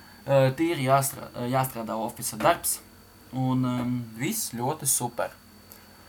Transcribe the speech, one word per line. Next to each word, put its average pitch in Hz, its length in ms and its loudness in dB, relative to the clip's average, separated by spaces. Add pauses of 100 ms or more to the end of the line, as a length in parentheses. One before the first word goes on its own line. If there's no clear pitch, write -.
(260)
Ā, 135 320 6
tīri 160 320 0
jāstra-, 135 400 2 (180)
jāstrādā 123 480 -2
ofisa 113 460 -6
darbs, - 380 2 (520)
un, 127 320 2
um, 123 360 -2 (180)
viss 143 400 -4
ļoti 135 320 -2
super. 113 420 -2 (760)